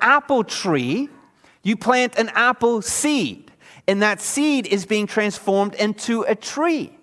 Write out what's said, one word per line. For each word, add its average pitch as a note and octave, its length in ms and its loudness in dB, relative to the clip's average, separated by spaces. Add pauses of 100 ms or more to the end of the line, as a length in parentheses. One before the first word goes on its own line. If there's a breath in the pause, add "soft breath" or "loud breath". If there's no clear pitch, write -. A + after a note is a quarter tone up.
apple C4 420 4
tree, E3+ 680 -2 (520 soft breath)
you G#3+ 140 0
plant B3 420 0
an A3 120 0
apple A#3 500 2
seed, A3+ 720 -2 (360 loud breath)
and G3 140 2
that G#3 220 0
seed C#4+ 440 0
is G3 200 -2
being G#3 200 0
transformed G3+ 680 -2
into G#3+ 480 -2
a G#3+ 120 0
tree, D4 680 -4